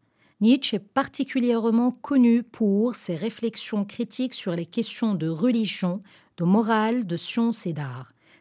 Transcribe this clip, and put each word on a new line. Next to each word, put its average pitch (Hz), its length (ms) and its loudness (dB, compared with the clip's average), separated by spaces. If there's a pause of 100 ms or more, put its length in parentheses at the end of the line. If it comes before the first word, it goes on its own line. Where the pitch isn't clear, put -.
(400)
Nietzsche 233 380 4
est - 20 -2
particulièrement 240 1120 0
connu 240 520 4
pour 214 520 0
ses 170 220 0
réflexions 214 680 -4
critiques 240 520 -6
sur 170 200 -4
les 170 100 -4
questions 220 500 -2
de 160 120 -2
religion, 190 720 0 (360)
de 170 80 -2
morale, 220 600 2
de 170 120 -4
science 233 500 -2
et 165 60 -2
d'art. 135 400 -10 (280)